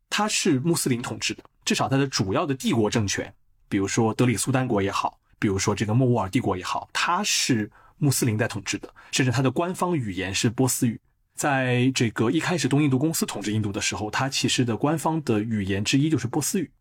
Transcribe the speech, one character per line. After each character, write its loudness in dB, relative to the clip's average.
它 -2
是 0
穆 2
斯 -2
林 0
统 -8
治 -4
的， -20
至 0
少 -2
它 2
的 2
主 -2
要 0
的 0
帝 -2
国 4
政 0
权， -4
比 0
如 2
说 2
德 2
里 4
苏 -4
丹 0
国 0
也 0
好， -4
比 -2
如 2
说 0
这 -2
个 -2
莫 4
卧 2
儿 -4
帝 0
国 -2
也 -10
好， -6
它 -2
是 0
穆 2
斯 0
林 0
在 0
统 -8
治 -6
的， -14
甚 2
至 2
它 0
的 4
官 -2
方 0
语 -2
言 -4
是 2
波 2
斯 2
语。 -2
在 2
这 2
个 0
一 2
开 -2
始 -2
东 4
印 4
度 4
公 0
司 0
统 -8
治 -4
印 0
度 -2
的 -4
时 -4
候， -4
它 0
其 -2
实 2
的 0
官 0
方 -2
的 2
语 -2
言 0
之 0
一 4
就 2
是 -4
波 -2
斯 -2
语， -2